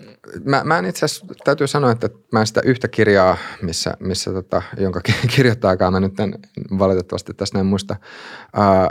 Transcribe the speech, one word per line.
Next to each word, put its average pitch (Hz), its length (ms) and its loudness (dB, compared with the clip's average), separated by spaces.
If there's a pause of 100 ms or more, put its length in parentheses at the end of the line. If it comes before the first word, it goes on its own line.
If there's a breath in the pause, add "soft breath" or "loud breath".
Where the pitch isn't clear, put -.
(440)
mä, 139 200 0
mä 165 160 0
en 180 60 -4
itse 175 200 -4
asiassa, - 200 -6 (180)
täytyy 143 240 2
sanoa, 135 240 2
että 110 180 -2 (220)
mä 117 80 2
en 107 80 2
sitä - 180 -2
yhtä 123 220 0
kirjaa, 98 500 4 (240 loud breath)
missä, - 380 -6
missä 95 340 -6
tota, 92 280 -4 (160)
jonka 92 240 -2
ki-, - 280 -2
<laughs> - 60 -2
kirjoittaakaan 98 580 2
mä 95 60 2
nyt 95 200 -2
en 98 200 -4 (400)
valitettavasti 92 540 0
tässä - 220 -6
näin 95 100 0
muista, 98 300 -2 (580 loud breath)
ää, 95 380 4